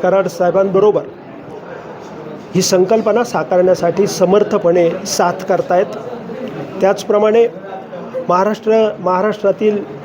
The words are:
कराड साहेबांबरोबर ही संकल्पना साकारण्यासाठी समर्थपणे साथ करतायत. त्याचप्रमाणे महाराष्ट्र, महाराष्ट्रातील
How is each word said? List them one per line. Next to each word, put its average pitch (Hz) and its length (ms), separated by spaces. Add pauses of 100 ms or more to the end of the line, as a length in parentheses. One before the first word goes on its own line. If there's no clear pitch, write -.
कराड 185 240
साहेबांबरोबर 190 760 (1500)
ही 185 60
संकल्पना 214 640
साकारण्यासाठी 180 840
समर्थपणे 180 840 (180)
साथ 175 420
करतायत. 180 480 (840)
त्याचप्रमाणे 214 640 (840)
महाराष्ट्र, 214 580 (120)
महाराष्ट्रातील 202 840 (220)